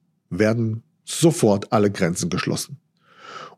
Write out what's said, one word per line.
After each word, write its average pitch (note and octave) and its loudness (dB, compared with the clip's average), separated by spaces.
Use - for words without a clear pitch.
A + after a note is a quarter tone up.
werden A2 0
sofort A2 2
alle G#2 4
Grenzen F2 -2
geschlossen. - -4